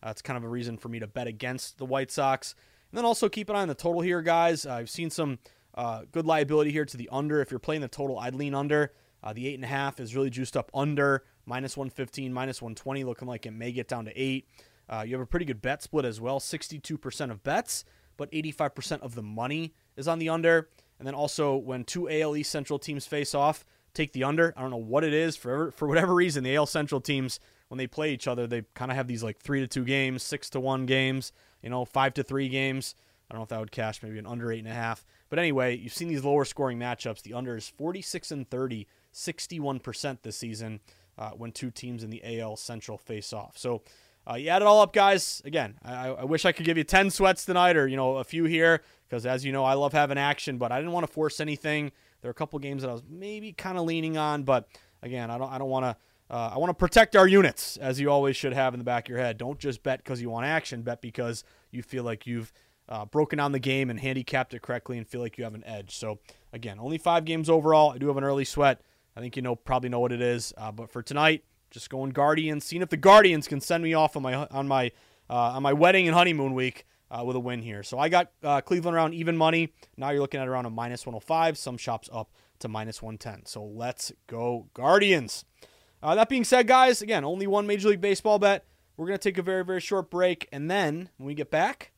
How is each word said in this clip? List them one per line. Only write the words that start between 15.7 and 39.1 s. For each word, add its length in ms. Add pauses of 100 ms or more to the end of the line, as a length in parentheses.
split 240
as 160
well. 180
Sixty-two 600
percent 320
of 120
bets, 400 (320)
but 160
eighty-five 440
percent 260
of 140
the 80
money 500 (240)
is 100
on 120
the 100
under. 400 (300)
And 60
then 100
also, 400
when 280
two 240
A 140
L 160
East 140
Central 260
teams 300
face 260
off, 320 (280)
take 200
the 100
under. 320
I 60
don't 100
know 60
what 260
it 100
is. 220
For, 360
for 160
whatever 260
reason, 300
the 100
A 40
L 100
Central 340
teams, 380 (280)
when 120
they 80
play 260
each 140
other, 200
they 160 (120)
kinda 180
have 140
these, 160
like, 160
three 200
to 80
two 160
games, 400
six 280
to 80
one 260
games, 460 (300)
you 80
know, 160
five 300
to 80
three 260
games. 460 (340)
I 40
don't 60
know 40
if 60
that 100
would 120
cash 300
maybe 160
an 80
under 260
eight 80
and 80
a 60
half. 320 (240)
But 80
anyway, 380
you've 180
seen 140
these 160
lower 220
scoring 340
matchups. 440
The 100
under 240
is 100
forty-six 640
and 180
thirty, 380 (240)